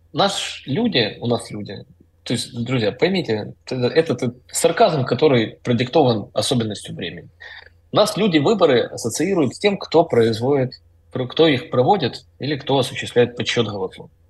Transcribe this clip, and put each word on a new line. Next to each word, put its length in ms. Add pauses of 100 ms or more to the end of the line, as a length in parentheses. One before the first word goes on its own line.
(120)
Наш 540
люди, 560
у 60
нас 240
люди. 340 (380)
То 100
есть, 180 (140)
друзья, 260
поймите, 640 (120)
т-, 100
это, 400
это 180 (180)
сарказм, 540
который 560
продиктован 720
особенностью 640
времени. 340 (640)
У 60
нас 200
люди 220
выборы 460
ассоциируют 680
с 60
тем, 180
кто 260
производит, 680 (400)
про-, 160
кто 200
их 220
проводит 560 (140)
или 180
кто 220
осуществляет 580
подсчёт 300
голосов. 420 (200)